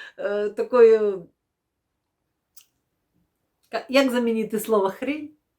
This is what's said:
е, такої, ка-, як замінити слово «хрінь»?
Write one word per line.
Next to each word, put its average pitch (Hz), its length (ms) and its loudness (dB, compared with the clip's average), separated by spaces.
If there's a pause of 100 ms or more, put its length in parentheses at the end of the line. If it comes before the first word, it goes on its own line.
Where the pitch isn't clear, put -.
(180)
е, 208 320 -4
такої, 220 500 4 (2750)
ка-, - 200 -10
як 262 220 2
замінити 226 480 -2
слово 202 300 0
«хрінь»? 294 400 -8 (300)